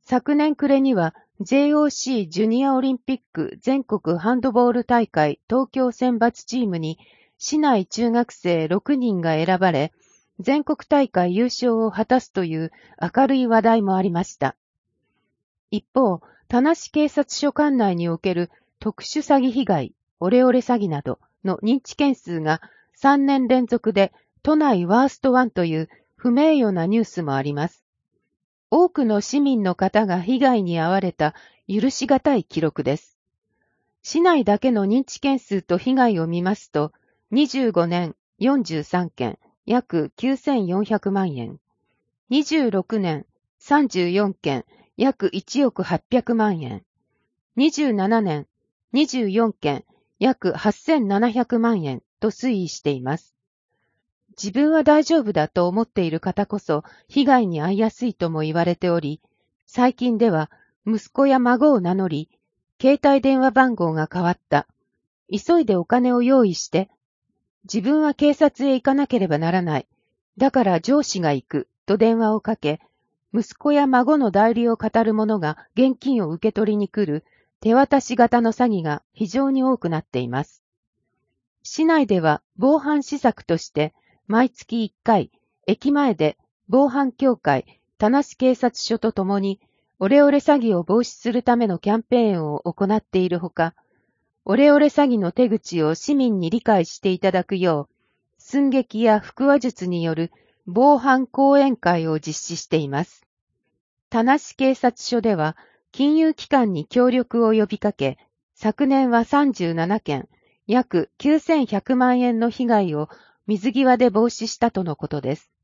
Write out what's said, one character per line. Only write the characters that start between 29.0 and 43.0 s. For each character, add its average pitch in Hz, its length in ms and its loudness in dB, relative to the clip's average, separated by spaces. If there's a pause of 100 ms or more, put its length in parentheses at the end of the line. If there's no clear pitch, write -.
の 208 160 0
市 - 180 -4
民 277 220 0
の 185 140 -2
方 208 320 0
が 180 120 -2
被 220 200 -2
害 247 240 2
に 170 160 -2
遭 160 100 -2
わ 190 100 0
れ 190 120 -4
た 151 240 -2 (320)
許 208 240 -2
し - 160 -8
が 269 120 2
た 285 160 0
い 190 80 -2
記 - 160 -8
録 156 240 -4
で 139 140 -2
す。 - 200 -20 (840)
市 - 200 -6
内 339 220 4
だ 208 140 2
け 262 140 0
の 208 140 0
認 233 180 0
知 - 180 -14
件 277 160 0
数 196 240 -6
と 175 160 -2
被 254 160 -2
害 240 260 2
を 160 60 -2
見 170 160 -4
ま 185 140 -2
す - 160 -20
と、 151 200 -2 (380)
二 277 160 2
十 254 260 -2
五 170 140 2
年 170 300 -4 (240)
四 262 240 0
十 165 180 -6
三 180 300 -4
件、 - 260 -8 (280)
約 170 520 -2
九 269 180 -2
千 262 300 -2
四 185 200 -2
百 202 260 -4
万 190 240 -2
円。 117 240 -12 (680)
二 277 140 0
十 285 280 0
六 196 280 -2
年、 165 280 -4 (320)